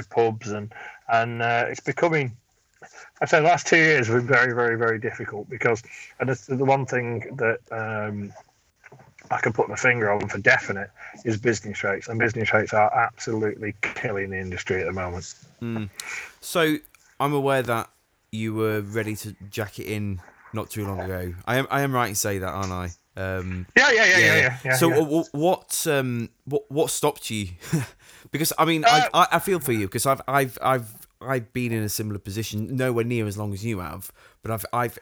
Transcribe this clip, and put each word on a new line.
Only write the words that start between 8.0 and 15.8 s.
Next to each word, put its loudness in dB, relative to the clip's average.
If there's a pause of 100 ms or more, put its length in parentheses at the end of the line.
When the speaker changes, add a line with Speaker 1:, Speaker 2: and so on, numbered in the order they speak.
Speaker 1:
I -2
can -2
put 0
my -8
finger 2
on 0
for -6
definite 0 (340)
is 0
business -2
rates, -4
and -2
business 0
rates 2
are 4
absolutely -2
killing -4
the -6
industry -4
at -4
the -4
moment. -6 (280)
Speaker 2:
Mm. -4 (520)